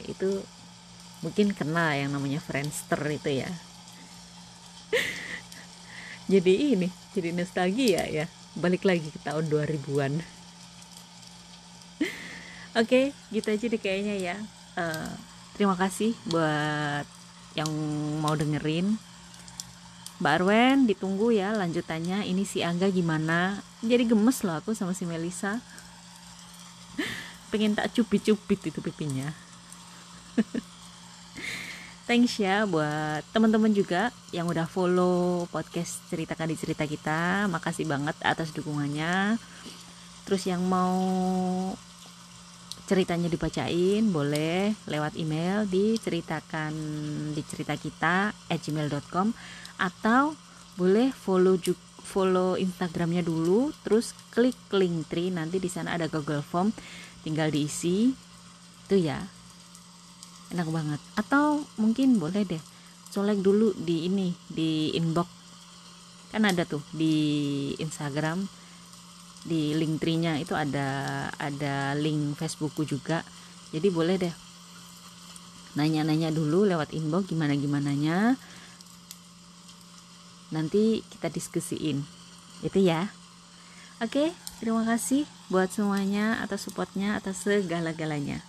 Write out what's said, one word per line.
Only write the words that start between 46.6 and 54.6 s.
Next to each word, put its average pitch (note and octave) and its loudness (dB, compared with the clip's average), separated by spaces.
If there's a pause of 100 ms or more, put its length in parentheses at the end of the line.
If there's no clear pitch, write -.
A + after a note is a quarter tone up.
di D3 -4
cerita D3+ -6
kita F3+ 0
at - -4
gmail D3+ -2
dot C#3 -4
com, F#3+ 2 (480)
atau A#3+ 2 (480)
boleh G#3+ 6
follow F#3 4
ju-, F3 -2 (240)
follow F#3 2
Instagramnya F3+ -2
dulu, F3 2 (160)
terus A3 2 (160)
klik B3 2 (160)